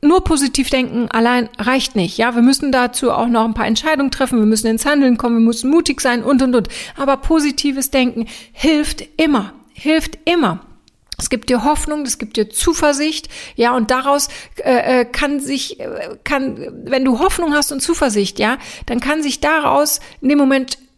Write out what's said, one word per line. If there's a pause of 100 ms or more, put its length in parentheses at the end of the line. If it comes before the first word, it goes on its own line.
nur
positiv
denken
allein (100)
reicht
nicht,
ja.
Wir
müssen
dazu
auch
noch
ein
paar
Entscheidungen
treffen,
wir
müssen
ins
Handeln
kommen,
wir
müssen
mutig
sein
und,
und,
und. (300)
Aber
positives
Denken (240)
hilft (100)
immer, (180)
hilft
immer. (520)
Es
gibt
dir
Hoffnung,
es
gibt
dir
Zuversicht, (260)
ja,
und
daraus, (300)
äh,
äh,
kann
sich,
äh,
kann,
wenn
du
Hoffnung
hast
und
Zuversicht,
ja, (300)
dann
kann
sich
daraus (180)
in
dem
Moment (180)